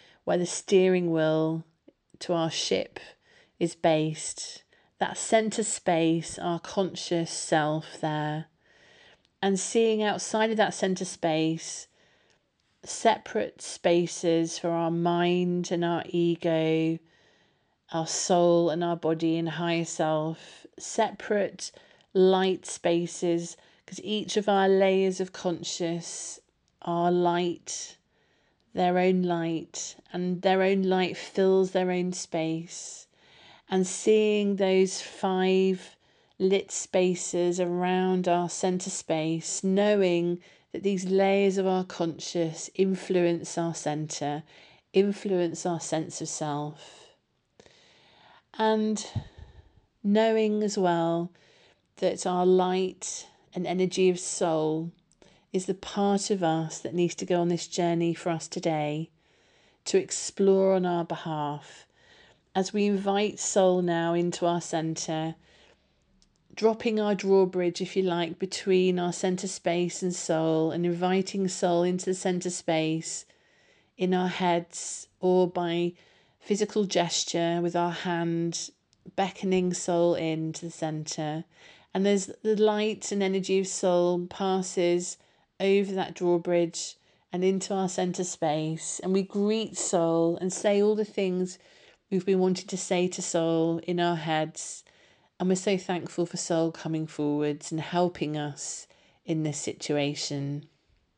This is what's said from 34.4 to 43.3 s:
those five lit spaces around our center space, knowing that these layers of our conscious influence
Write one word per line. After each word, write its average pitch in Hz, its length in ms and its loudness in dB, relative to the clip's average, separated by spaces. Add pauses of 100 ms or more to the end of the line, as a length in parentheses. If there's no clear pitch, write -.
those 190 460 2
five 190 920 0 (420)
lit 190 340 2
spaces 180 880 0
around 185 680 2
our 175 220 2
center 185 400 -2
space, 160 760 -4
knowing 190 760 2 (320)
that - 120 -8
these 190 220 0
layers 196 520 4
of 190 100 0
our 185 160 2
conscious 165 920 -4
influence 180 800 0